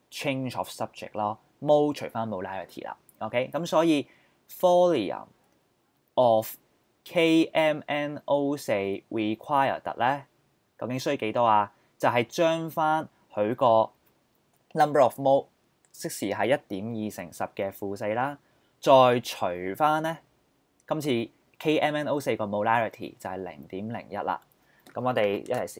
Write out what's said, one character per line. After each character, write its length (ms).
Change 480
of 100
subject 440
咯， 260
mole 320
除 140
返 200
molarity 560
啦。 120
OK， 320
噉 120
所 200
以 220
thorium 760
of 420
K 400
M 420
N 400
O 300
four 520
required 880
咧， 280
究 120
竟 100
需 120
要 60
幾 160
多 120
啊？ 280
就 120
係 180
將 420
返 400
佢 220
個 360
number 280
of 180
mole， 280
即 180
是 180
係 200
一 220
點 180
二 240
乘 220
十 120
嘅 160
負 260
四 120
啦， 280
再 400
除 260
返 260
咧， 160
今 140
次 300
K 200
M 180
N 120
O 120
four 160
個 80
molarity 720
就 120
係 60
零 320
點 200
零 220
一 60
啦。 220
噉 100
我 100
哋 260
一 40
齊 220